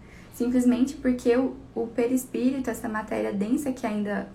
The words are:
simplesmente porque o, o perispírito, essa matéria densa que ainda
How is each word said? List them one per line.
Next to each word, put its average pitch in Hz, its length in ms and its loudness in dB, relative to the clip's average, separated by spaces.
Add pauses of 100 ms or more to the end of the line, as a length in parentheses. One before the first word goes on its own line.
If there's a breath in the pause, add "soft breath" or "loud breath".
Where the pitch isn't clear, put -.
(340 loud breath)
simplesmente 247 640 2
porque 247 400 2
o, 269 200 0 (180)
o 226 140 -2
perispírito, 254 840 0
essa 233 180 -4
matéria 214 460 -2
densa 247 380 0
que 254 160 -4
ainda 208 480 -2